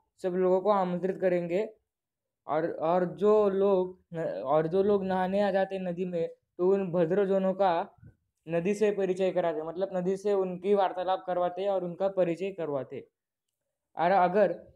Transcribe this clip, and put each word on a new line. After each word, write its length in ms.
सब 120
लोगों 300
को 100
आमंत्रित 500
करेंगे 540
और, 240
और 340
जो 440
लोग 560
न-, 300
और 220
जो 160
लोग 220
नहाने 360
आ 100
जाते 240
हैं 80
नदी 220
में, 240
तो 140
उन 200
भद्रजनों 600
का 400
नदी 260
से 160
परिचय 400
कराते, 320
मतलब 300
नदी 240
से 160
उनकी 420
वार्तालाप 520
करवाते 400
और 180
उनका 240
परिचय 420
करवाते। 580
और 140
अगर 500